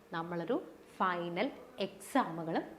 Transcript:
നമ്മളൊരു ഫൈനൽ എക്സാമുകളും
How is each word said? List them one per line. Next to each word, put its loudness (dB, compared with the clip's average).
നമ്മളൊരു 0
ഫൈനൽ 2
എക്സാമുകളും 2